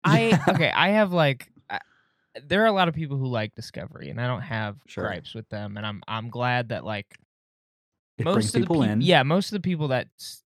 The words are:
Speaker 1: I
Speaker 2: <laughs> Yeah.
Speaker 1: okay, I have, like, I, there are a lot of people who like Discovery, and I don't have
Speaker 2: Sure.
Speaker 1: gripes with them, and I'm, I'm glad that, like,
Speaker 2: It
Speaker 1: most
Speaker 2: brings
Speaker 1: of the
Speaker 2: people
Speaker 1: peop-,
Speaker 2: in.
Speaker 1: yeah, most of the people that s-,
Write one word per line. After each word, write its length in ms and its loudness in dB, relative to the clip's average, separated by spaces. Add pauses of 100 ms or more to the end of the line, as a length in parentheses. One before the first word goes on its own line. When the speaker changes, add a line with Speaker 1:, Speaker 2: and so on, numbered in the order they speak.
Speaker 1:
I 260 4
Speaker 2:
<laughs> 0 -
Yeah. 200 4
Speaker 1:
okay, 260 2
I 140 4
have, 240 4
like, 400 0 (160)
I, 120 -6 (600)
there 200 2
are 40 6
a 60 6
lot 160 4
of 60 -2
people 240 -4
who 80 -2
like 280 -4
Discovery, 540 -12
and 140 -10
I 60 -2
don't 120 -4
have 360 -6 (100)
Speaker 2:
Sure. 180 -8
Speaker 1:
gripes 300 -8
with 160 -14
them, 260 -10
and 80 -8
I'm, 240 -8
I'm 220 -8
glad 400 -2
that, 120 -6
like, 360 -10 (960)
Speaker 2:
It 80 -4
Speaker 1:
most 100 2
Speaker 2:
brings 140 2
Speaker 1:
of 60 -4
the 60 4
Speaker 2:
people 200 2
Speaker 1:
peop-, 100 4
Speaker 2:
in. 120 0
Speaker 1:
yeah, 200 6
most 300 0
of 100 -6
the 60 -4
people 200 -2
that 200 -2 (100)
s-, 300 -18